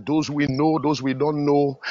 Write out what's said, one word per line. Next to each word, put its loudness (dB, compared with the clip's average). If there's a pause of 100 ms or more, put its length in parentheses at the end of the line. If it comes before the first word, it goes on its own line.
those 0
we 0
know, 0
those -2
we -2
don't -2
know, 2 (120)